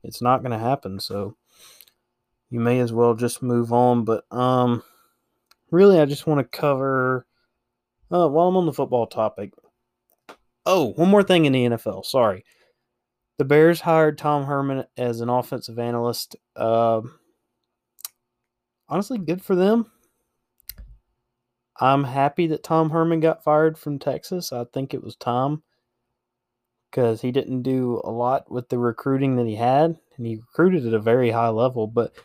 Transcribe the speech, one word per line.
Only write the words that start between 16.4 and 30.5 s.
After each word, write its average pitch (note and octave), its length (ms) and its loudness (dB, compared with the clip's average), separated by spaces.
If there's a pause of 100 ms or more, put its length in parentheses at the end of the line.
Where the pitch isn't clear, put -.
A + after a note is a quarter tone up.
Um, A2+ 640 0 (1700)
honestly, G3 280 -4
good F3+ 260 -6
for G3+ 120 -2
them. G#3 360 2 (1900)
I'm C3+ 240 2
happy C#3 440 -2
that D#3 140 -4
Tom D#3+ 280 0
Herman E3 300 0
got D#3+ 220 0
fired D#3 360 2
from D3 200 -8
Texas. - 540 -8
I A#2+ 120 -8
think - 280 -8
it - 100 -8
was A2 140 -16
time C3 460 -4 (1300)
'cause A2+ 300 -2
he B2+ 100 -4
didn't C3 300 -4
do B2+ 420 -2
a - 60 -8
lot A#2+ 400 -2
with B2 180 -8
the B2+ 100 -4
recruiting C3 580 -2
that A#2+ 100 0
he A2 80 -6
had, C3+ 440 2 (180)
and A#2+ 100 -10
he A2+ 100 -6
recruited D#3+ 500 0